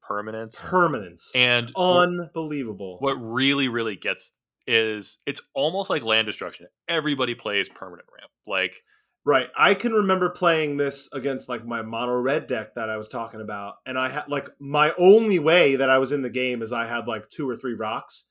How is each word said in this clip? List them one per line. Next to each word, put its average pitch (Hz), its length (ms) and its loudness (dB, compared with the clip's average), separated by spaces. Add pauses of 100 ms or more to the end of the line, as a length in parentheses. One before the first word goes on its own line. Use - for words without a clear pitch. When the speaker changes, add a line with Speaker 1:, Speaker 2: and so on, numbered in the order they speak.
Speaker 1:
permanents. 107 520 -8
Speaker 2:
Permanents. 143 760 -2
Speaker 1:
And 123 380 2
what 180 340 4
Speaker 2:
Unbelievable. 147 920 -8
Speaker 1:
what 135 140 0
really, 131 540 0
really 113 280 -2
gets - 360 -6 (340)
is 110 600 0
it's 139 140 -8 (140)
almost 165 360 -2
like 156 120 0
land 110 240 2
destruction. 90 400 -10 (220)
Everybody 143 460 0
plays 101 340 -2
permanent 87 400 -18 (100)
ramp. 101 120 -20 (160)
Like 92 360 -2 (440)
Speaker 2:
Right. 135 300 2
I 165 180 6
can 233 200 0
remember 190 340 2
playing 160 480 0
this 139 360 -4
against, 131 360 -4
like, 120 160 -8
my 117 160 -6
mono 113 320 -4
red 127 340 0
deck 113 280 -6
that 113 160 -4
I 107 80 -4
was 107 100 -10
talking 113 320 -10
about, 104 360 -10 (100)
and 131 120 -4
I 131 120 -2
had, 139 180 -8
like, 143 300 -4
my 147 400 2
only 202 400 8
way 151 380 6
that 131 120 2
I 131 80 6
was 131 160 2
in 143 80 0
the 127 80 -4
game 123 320 -2
is 113 140 -6
I 117 120 -2
had, 117 220 -6
like, 110 220 -6
two 143 180 -6
or 120 80 -4
three 123 160 -6
rocks, 110 580 -8